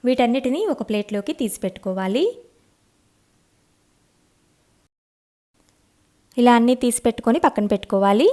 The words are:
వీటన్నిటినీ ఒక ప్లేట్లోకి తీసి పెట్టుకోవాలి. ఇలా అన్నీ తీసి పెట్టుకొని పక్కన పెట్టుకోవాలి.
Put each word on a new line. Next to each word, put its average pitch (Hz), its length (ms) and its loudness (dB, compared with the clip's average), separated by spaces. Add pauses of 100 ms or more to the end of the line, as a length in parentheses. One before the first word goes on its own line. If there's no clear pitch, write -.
వీటన్నిటినీ 254 520 0 (120)
ఒక - 180 -6
ప్లేట్లోకి 208 500 -6
తీసి 214 240 -4
పెట్టుకోవాలి. 190 580 -4 (4000)
ఇలా 240 180 6
అన్నీ 247 240 4
తీసి 240 220 -2
పెట్టుకొని 233 400 0
పక్కన 208 280 0
పెట్టుకోవాలి. 202 600 2